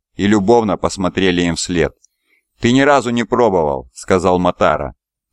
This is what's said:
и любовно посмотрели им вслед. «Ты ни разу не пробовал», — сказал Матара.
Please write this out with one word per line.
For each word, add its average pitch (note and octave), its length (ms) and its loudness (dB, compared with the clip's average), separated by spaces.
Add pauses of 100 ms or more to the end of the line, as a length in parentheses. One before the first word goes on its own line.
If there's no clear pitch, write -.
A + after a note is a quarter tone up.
(140)
и F#2 120 -2
любовно G#2 500 2
посмотрели F2+ 680 -2
им E2+ 140 -2
вслед. E2 360 -2 (680)
«Ты A#2+ 120 2
ни C3+ 100 2
разу C#3 280 2
не A#2+ 140 -2
пробовал», — F2 680 0
сказал F2+ 460 0
Матара. D#2+ 560 -2 (380)